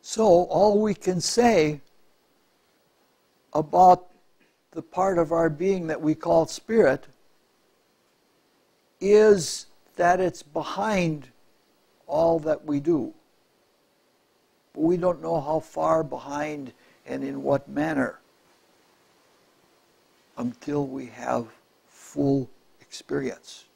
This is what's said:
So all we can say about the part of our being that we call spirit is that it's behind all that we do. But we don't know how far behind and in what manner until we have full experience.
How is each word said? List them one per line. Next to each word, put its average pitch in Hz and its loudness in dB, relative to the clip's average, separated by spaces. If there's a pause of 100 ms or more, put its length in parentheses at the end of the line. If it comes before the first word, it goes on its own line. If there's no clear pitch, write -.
So - -2
all 190 4
we 214 0
can 185 -4
say 170 2 (1700)
about 180 4 (640)
the 165 -10
part 185 -2
of 165 0
our 165 2
being 175 -2
that 156 -6
we 156 0
call 165 0
spirit 160 0 (1900)
is 208 4 (300)
that 180 2
it's 185 -4
behind 170 -4 (760)
all 165 0
that 151 -4
we 147 -2
do. 147 -2 (1600)
But 156 -6
we 175 2
don't 170 -2
know 160 -4
how 151 -4
far 160 -2
behind 143 -10 (320)
and 135 -10
in 139 -10
what 139 -2
manner 139 -4 (2250)
until 139 -6
we 131 -12
have 120 -6 (400)
full 139 -4 (300)
experience. - -12 (100)